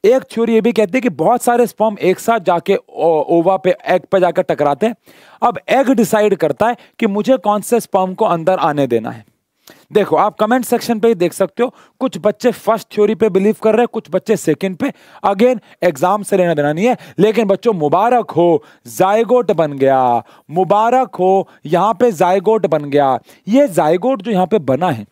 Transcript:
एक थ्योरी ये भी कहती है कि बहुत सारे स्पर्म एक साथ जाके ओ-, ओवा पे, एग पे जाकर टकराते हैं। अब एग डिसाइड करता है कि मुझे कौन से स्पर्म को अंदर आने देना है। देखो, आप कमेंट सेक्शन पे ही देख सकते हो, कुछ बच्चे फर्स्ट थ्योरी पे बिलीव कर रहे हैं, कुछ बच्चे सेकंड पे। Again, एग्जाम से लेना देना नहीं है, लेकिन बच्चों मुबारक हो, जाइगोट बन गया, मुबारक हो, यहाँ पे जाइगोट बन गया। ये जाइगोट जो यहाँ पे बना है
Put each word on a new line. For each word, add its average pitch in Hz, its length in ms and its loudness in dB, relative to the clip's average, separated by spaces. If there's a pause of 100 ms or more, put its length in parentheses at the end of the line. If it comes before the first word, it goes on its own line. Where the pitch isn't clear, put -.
एक 240 180 4
थ्योरी 226 300 -2
ये 220 80 4
भी 233 100 0
कहती 208 240 0
है 262 60 0
कि 233 80 -2
बहुत 180 320 0
सारे 240 260 0
स्पर्म 214 340 -4
एक 175 180 0
साथ 226 200 -2
जाके 180 360 0
ओ-, 156 480 -2
ओवा 175 340 2
पे, 185 180 0 (100)
एग 175 160 0
पे - 180 -2
जाकर 175 220 0
टकराते 147 440 -2
हैं। 233 100 -2 (460)
अब 226 180 0 (100)
एग 247 200 2
डिसाइड 214 460 2
करता 165 320 -2
है 240 80 -2 (240)
कि 226 80 0
मुझे 208 300 0
कौन 208 240 -2
से 233 180 -2
स्पर्म 185 340 -2
को 214 120 -2
अंदर 175 320 0
आने 147 300 0
देना 120 240 -2
है। 117 140 -18 (680)
देखो, - 240 0
आप 202 200 0
कमेंट 226 300 0
सेक्शन 233 340 -2
पे 233 80 2
ही 233 80 2
देख 170 180 -2
सकते 196 300 -4
हो, 254 120 -6 (240)
कुछ 262 220 -4
बच्चे 214 300 0
फर्स्ट - 420 -4
थ्योरी 208 220 0
पे 214 140 0
बिलीव 196 340 2
कर 220 80 2
रहे 226 100 2
हैं, 240 60 0
कुछ - 240 -8
बच्चे 185 260 -2
सेकंड 170 400 -4
पे। 277 160 -4 (320)
Again, 208 340 2 (240)
एग्जाम 180 400 0
से 196 140 -2
लेना 175 160 2
देना 147 200 0
नहीं 180 120 -2
है, 247 120 2 (220)
लेकिन 214 260 2
बच्चों 202 280 0
मुबारक 190 580 0
हो, 165 320 2 (240)
जाइगोट 208 640 0
बन 156 220 0
गया, 131 500 2 (280)
मुबारक 208 640 0
हो, 185 340 0 (160)
यहाँ 175 280 0
पे 240 180 0
जाइगोट 190 540 0
बन 151 200 -2
गया। 139 340 0 (280)
ये 269 200 4
जाइगोट 180 540 0
जो 220 100 -6
यहाँ 185 160 0
पे 214 120 0
बना 135 320 -2
है 107 200 -8